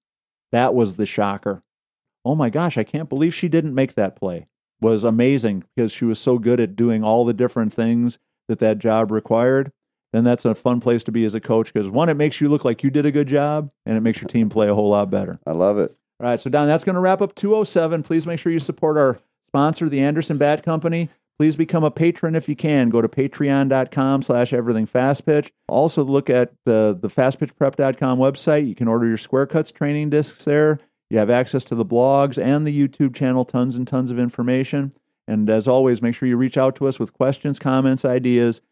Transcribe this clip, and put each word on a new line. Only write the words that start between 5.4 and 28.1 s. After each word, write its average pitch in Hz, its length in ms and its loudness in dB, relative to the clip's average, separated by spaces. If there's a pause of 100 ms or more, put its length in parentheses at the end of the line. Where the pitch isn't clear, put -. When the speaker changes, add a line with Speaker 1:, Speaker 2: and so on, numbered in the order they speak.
Speaker 1:
because 117 180 -2
she - 120 -6
was 110 140 0
so 123 200 0
good 120 220 0
at 101 160 -2
doing 113 280 0
all 117 200 2
the 117 100 0
different 113 380 -2
things 117 460 -2 (300)
that 113 100 -4
that 110 200 2
job 110 340 0
required. 123 580 0 (420)
Then 113 120 0
that's 123 200 0
a 113 100 2
fun 123 260 -2
place 120 240 0
to 113 80 -6
be 113 120 0
as 107 100 -2
a 110 60 -4
coach, 113 340 0
'cause 101 160 -2
one, 147 180 0
it 156 80 0
makes 147 240 -2
you 147 80 2
look 143 160 0
like 117 200 -2
you 139 60 2
did 143 160 0
a 147 60 2
good 147 160 0
job, 147 420 -2 (160)
and 110 100 -2
it 110 40 0
makes 113 200 -2
your - 80 -12
team 113 200 0
play 107 200 2
a 104 60 2
whole 104 160 2
lot 101 200 2
better. 92 360 -4
Speaker 2:
I 76 60 -4
love 95 260 2
it. 87 160 -2 (260)
Speaker 1:
All 120 80 -4
right, 117 100 0
so 131 120 -8
Don, 147 180 2
that's 160 160 2
gonna 180 160 -2
wrap 185 220 2
up 196 120 -4
two 202 200 0
oh 214 100 0
seven. 165 380 -2
Please 160 240 -2
make 170 120 -6
sure 170 140 -2
you 165 80 0
support 151 360 -2
our 135 220 2 (300)
sponsor, 151 400 0
the 139 120 -2
Anderson 151 380 0
Bat 147 260 0
Company. 165 440 -2 (280)
Please 151 200 2
become 160 260 0
a 151 80 2
patron 165 460 0
if 156 120 -2
you 147 60 -4
can. 143 360 0
Go 117 120 2
to 113 60 0
patreon 139 600 0
dot 131 220 0
com 135 320 0
slash 123 300 0
everything 117 340 0
fast 131 400 0
pitch. 147 260 0 (160)
Also, 147 360 0
look 139 260 0
at 123 220 2 (120)
the, 110 360 2
the 107 80 -6
fast 131 320 0
pitch - 160 -6
prep 135 180 0
dot 135 240 0
com 127 220 -2